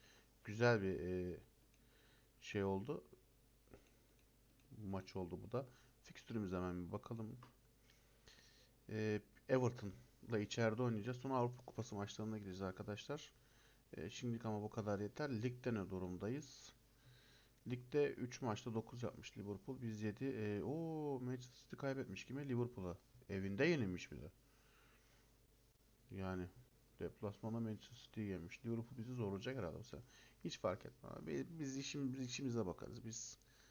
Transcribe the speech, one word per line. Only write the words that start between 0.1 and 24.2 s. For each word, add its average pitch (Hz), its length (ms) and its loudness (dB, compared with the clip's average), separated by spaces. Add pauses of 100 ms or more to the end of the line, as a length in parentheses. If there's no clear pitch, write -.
Güzel 113 380 8
bir, 95 180 2
e, 90 380 0 (1040)
şey 101 220 0
oldu. 98 400 2 (1700)
Maç 98 380 -4
oldu 92 280 -2
bu 101 80 -10
da. 127 140 0 (360)
Fikstürümüze 104 540 -2
hemen 90 320 0
bir 87 40 -8
bakalım. 113 460 -4 (1500)
E, 107 320 4 (280)
Everton'la 117 880 2
içeride 110 440 4
oynayacağız. 120 340 2
Sonra 135 180 0
Avrupa 123 300 2
Kupası - 300 -6
maçlarına 107 420 -2
gideceğiz 98 240 -6
arkadaşlar. 104 720 -4 (600)
E, 90 160 -6
şimdilik 117 360 -2
ama 107 160 0
bu 104 80 -2
kadar 104 300 0
yeter. 113 440 0
Ligde 123 300 0
ne 95 160 0
durumdayız? 92 840 -2 (960)
Ligde 123 460 4
üç - 280 -4
maçta 110 320 0
dokuz 117 300 -2
yapmış - 340 -4
Liverpool. 104 440 -4
Biz 110 200 -2
yedi. 107 240 0
E, 104 380 2
oo, 151 580 0
Manchester 127 420 -4
City - 120 -14
kaybetmiş 135 500 -2
kime? 139 240 -2
Liverpool'a. 117 480 2 (320)
Evinde 98 360 2
yenilmiş 113 460 4
bir 64 100 -8